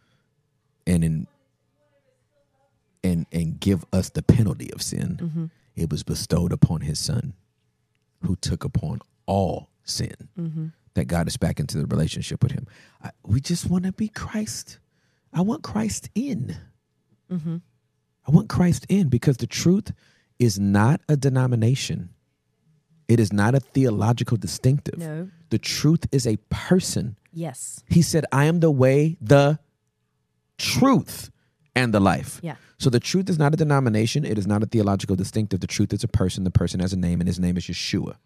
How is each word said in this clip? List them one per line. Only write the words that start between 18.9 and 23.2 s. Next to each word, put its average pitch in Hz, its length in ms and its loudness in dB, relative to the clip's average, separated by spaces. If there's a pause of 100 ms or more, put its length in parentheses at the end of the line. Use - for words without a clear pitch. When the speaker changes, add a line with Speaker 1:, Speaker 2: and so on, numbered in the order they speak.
Speaker 1:
because 123 280 2
the 113 100 -6
truth - 440 0 (480)
is 104 200 4
not 101 500 4
a 151 80 4
denomination. 127 920 0 (960)
It 117 120 6
is 101 140 2